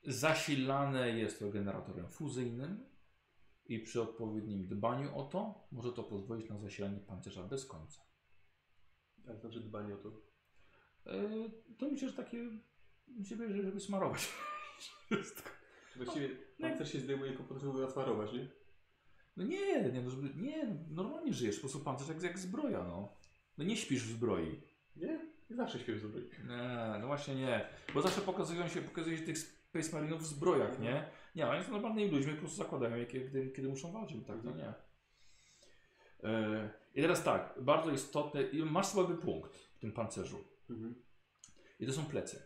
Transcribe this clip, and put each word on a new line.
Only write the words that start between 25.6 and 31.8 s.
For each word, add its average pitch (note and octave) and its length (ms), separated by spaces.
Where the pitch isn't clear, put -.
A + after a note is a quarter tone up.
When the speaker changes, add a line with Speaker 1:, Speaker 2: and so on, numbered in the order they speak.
Speaker 2:
śpię A2+ 160
w G#2 40
zbroi. G#2+ 260
Speaker 1:
Nie, A#2+ 520
no A#2 60
właśnie C#3 280
nie. C3 340
Bo D3 80
zawsze F#3 180
pokazują F3 480
się, D#3+ 140
pokazuje D#3+ 360
się D#3 60
tych - 140
Space - 540
Marinów D#3 300
w D#3+ 40
zbrojach, D3 440
Speaker 2:
Mhm. - 120
Speaker 1:
nie? D3+ 140
Nie, D3 140
oni D#3 160
są - 80
normalnymi G#3+ 380